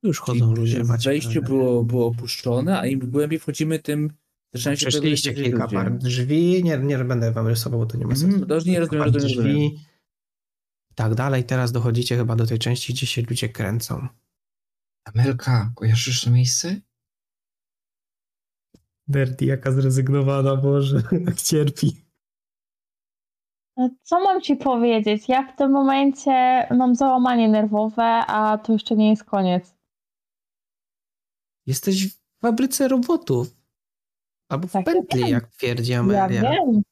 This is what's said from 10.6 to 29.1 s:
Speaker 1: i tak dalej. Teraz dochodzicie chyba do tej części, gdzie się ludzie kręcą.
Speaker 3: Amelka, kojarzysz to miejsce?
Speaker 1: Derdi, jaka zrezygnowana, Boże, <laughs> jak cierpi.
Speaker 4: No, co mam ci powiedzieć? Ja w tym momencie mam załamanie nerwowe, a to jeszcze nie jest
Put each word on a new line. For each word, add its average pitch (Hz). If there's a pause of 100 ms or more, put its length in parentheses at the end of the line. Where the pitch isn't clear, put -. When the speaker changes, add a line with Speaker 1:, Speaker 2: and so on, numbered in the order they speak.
Speaker 1:
i -
tak 113
dalej. 127
Teraz 127
dochodzicie 120
chyba 117
do 113
tej 113
części, 123
gdzie 127
się 120
ludzie 117
kręcą. 113 (960)
Speaker 3:
Amelka, 120
kojarzysz 117
to 120
miejsce? 127 (2250)
Speaker 1:
Derdi, 135
jaka 131
zrezygnowana, 135
Boże, 139 (100)
<laughs> 180
jak 175
cierpi. 143 (1800)
Speaker 4:
No, 254 (140)
co 339
mam 381
ci 285
powiedzieć? 233
Ja 262
w -
tym 277
momencie 269 (100)
mam 247
załamanie 247
nerwowe, 214 (240)
a 214
to 214
jeszcze 220
nie 214
jest 220